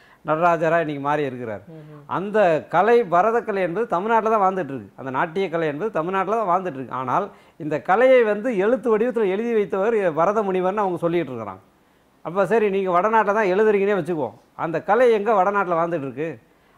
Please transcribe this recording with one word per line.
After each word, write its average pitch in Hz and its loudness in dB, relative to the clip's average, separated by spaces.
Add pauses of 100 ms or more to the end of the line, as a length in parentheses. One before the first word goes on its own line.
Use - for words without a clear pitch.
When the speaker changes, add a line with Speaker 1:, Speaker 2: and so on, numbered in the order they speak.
(240)
Speaker 1:
நடராஜரா 165 2
இன்னைக்கு 151 -4
மாறி 143 -2
இருக்கிறார். 123 -8
Speaker 2:
ம், 170 -20
ம். 151 -20
Speaker 1:
அந்த 175 0
கலை, 226 4
பரதக்கலை 202 0
என்பது 190 -2
தமிழ்நாட்டுல 220 0
தான் 190 2
வாழ்ந்துட்டு 180 -6
இருக்கு. 120 -10
அந்த 131 -10
நாட்டிய 165 -2
கலை 165 -2
என்பது 156 -4
தமிழ்நாட்டுல 190 -2
தான் 226 -2
வாழ்ந்துட்டு 180 0
இருக்கு. 127 -10
ஆனால் 131 -2 (280)
இந்த 151 -6
கலையை 247 6
வந்து 214 0
எழுத்து 220 2
வடிவத்துல 226 0
எழுதி 226 -2
வைத்தவர் 202 0
பரத 190 2
முனிவர்னு 185 0
அவங்க 196 -2
சொல்லிட்டு 165 -2
இருக்கிறாங்க. 104 -10 (600)
அப்ப 180 -2
சரி, 214 2
நீங்க 190 0
வடநாட்டுல 214 2
தான் 214 2
எழுதுறீங்கன்னே 202 2
வச்சுக்குவோம், 147 -4 (220)
அந்த 156 -4
கலை 233 4
எங்க 208 2
வடநாட்டுல 190 0
வாழ்ந்துட்டு 170 -2
இருக்கு? 135 -8 (380)